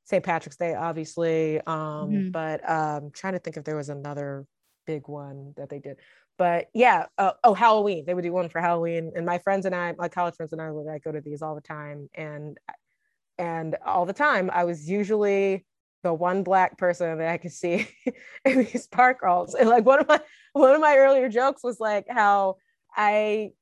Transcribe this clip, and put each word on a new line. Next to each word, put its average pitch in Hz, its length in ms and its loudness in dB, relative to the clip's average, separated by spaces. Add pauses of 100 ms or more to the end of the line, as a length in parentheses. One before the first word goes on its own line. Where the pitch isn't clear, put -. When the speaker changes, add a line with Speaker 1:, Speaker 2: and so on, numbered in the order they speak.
Speaker 1:
Saint 180 180 0
Patrick's 165 340 -4
Day, 170 180 -4
obviously. 160 920 -2
Um, 190 580 -4
Speaker 2:
Mm-hmm. 185 80 -6
Speaker 1:
but, 160 380 -6
um, 151 420 -4
trying 190 220 -8
to 180 60 -6
think 160 180 -12
if 147 60 -14
there 156 120 -6
was 143 140 -8
another 143 560 -10 (400)
big 147 220 -10
one 143 500 -16
that 139 120 -14
they 143 100 -14
did. 139 180 -18 (400)
But 170 360 2
yeah, 226 320 4 (120)
uh, 196 140 2 (120)
oh, 220 100 8
Halloween. 208 520 2
They 180 80 -2
would 180 100 -4
do 170 80 -4
one 175 180 -2
for 165 100 -4
Halloween. 170 560 -2
And 170 100 -6
my 175 120 -2
friends 196 280 -2
and 180 80 -2
I, 175 240 -4
my 170 100 -4
college 175 280 -4
friends 160 160 -12
and 160 100 -10
I 156 100 -10
would, 151 140 -10
like, 151 180 -10
go 160 80 -8
to 151 100 -8
these 147 200 -12
all 156 140 -8
the 151 60 -14
time. 147 520 -14
And, 151 440 -14 (800)
and 165 380 -6 (100)
all 180 200 0
the 196 80 -8
time, 240 380 0
I 175 120 0
was 160 260 -6
usually 196 760 0 (380)
the 175 100 0
one 180 300 -2
Black 185 340 2
person 170 400 -2
that 160 100 -2
I 175 100 -4
could 175 140 -12
see 180 360 -4 (280)
<laughs> - 300 -14
in 262 180 4
these - 240 -8
bar 254 260 4
crawls. 180 400 0
And, 226 160 4
like, 240 160 6
one 269 140 8
of - 80 0
my, 302 120 6 (340)
one 269 200 8
of 311 60 4
my 302 180 6
earlier 269 320 6
jokes 254 340 -2
was, 240 160 -6
like, 208 300 -2
how 202 460 2 (400)
I 214 640 0